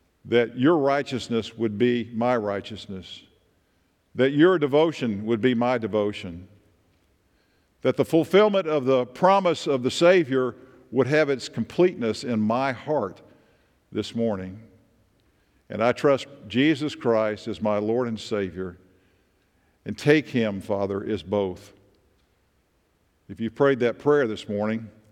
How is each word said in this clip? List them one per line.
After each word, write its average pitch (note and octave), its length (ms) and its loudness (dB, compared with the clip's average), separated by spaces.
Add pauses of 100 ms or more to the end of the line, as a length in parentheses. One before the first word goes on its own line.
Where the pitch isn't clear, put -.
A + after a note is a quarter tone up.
(260)
that A#2 320 2
your D#3 200 4
righteousness C3+ 800 -2
would A2 200 -2
be A#2+ 360 0
my A#2+ 220 0
righteousness, G2+ 880 -8 (920)
that C3+ 200 2
your E3+ 260 6
devotion C3+ 680 0
would A2+ 140 0
be B2 140 2
my B2 240 0
devotion, G#2 720 -4 (1300)
that C3 140 0
the C3 80 2
fulfillment F#3+ 640 2
of D3+ 160 0
the B2+ 220 2
promise F#3 600 2
of C3+ 160 0
the B2 80 0
Savior C3 640 2 (360)
would B2 160 2
have D3+ 220 2
its C3+ 180 -4
completeness A#2 760 -2
in A#2 160 -2
my B2+ 320 0
heart A#2+ 480 -6 (680)
this G#2+ 240 -6
morning. G2+ 460 -6 (1120)
And G2 120 -6
I A#2+ 120 2
trust C#3 340 0 (220)
Jesus C#3 440 0
Christ A2 540 -2
as G#2+ 140 -8
my G#2 160 0
Lord A2+ 320 -2
and A2 100 -8
Savior, F#2 580 -6 (1040)
and G#2 140 -10
take D3 320 2
him, G#2+ 320 -2
Father, G2 420 -4
as G2+ 200 -6
both. F#2+ 500 -4 (1500)
If G2+ 120 -14
you A2+ 100 -4
prayed C#3 300 2
that A#2 180 0
prayer C#3+ 300 2
this G#2+ 200 -8
morning, A2 400 -4 (240)